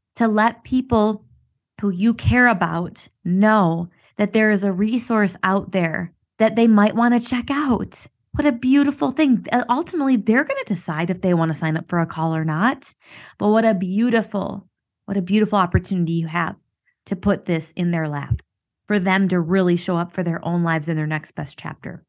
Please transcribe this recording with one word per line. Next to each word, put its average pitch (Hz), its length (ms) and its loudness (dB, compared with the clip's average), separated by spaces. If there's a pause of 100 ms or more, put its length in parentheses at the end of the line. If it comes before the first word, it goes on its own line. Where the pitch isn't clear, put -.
(180)
to 233 100 2
let 214 380 0
people 220 600 0 (560)
who 202 80 -2
you 196 240 0
care 247 340 2
about 175 600 -2 (160)
know 180 680 2 (280)
that 208 160 0
there 220 180 4
is 196 120 0
a 202 80 0
resource 214 720 0
out 196 280 -2
there 175 420 -2 (260)
that 220 180 2
they 233 100 6
might 214 280 4
wanna 240 260 2
check 240 280 -6
out. 277 560 -4 (280)
What 294 120 -2
a 294 60 4
beautiful 277 600 2
thing. 262 420 2
Uh, 247 160 0
ultimately, 269 480 0
they're 214 260 2
gonna 539 220 -6
decide 170 440 -4
if 185 120 -6
they 180 120 2
wanna 160 200 2
sign 156 240 -2
up 160 100 -10
for 175 120 -2
a 165 60 2
call 160 300 -4
or 160 100 -2
not. 170 480 -2 (460)
But 202 80 0
what 220 180 4
a 226 80 4
beautiful, 196 960 -2 (380)
what 196 120 -6
a 196 40 0
beautiful 202 360 0
opportunity 180 540 0
you 165 160 -2
have 165 280 -4 (520)
to 196 80 -4
put 196 300 -2
this 160 320 -4
in 175 140 0
their 160 180 -2
lap 143 320 -4 (460)
for 208 120 0
them 190 300 2
to 180 100 2
really 175 380 2
show 175 200 -4
up 170 140 -4
for - 100 -6
their 165 240 -4
own 170 180 0
lives 160 260 -2
in 160 80 -2
their 151 100 -2
next 156 240 -6
best - 260 -12
chapter. - 520 -14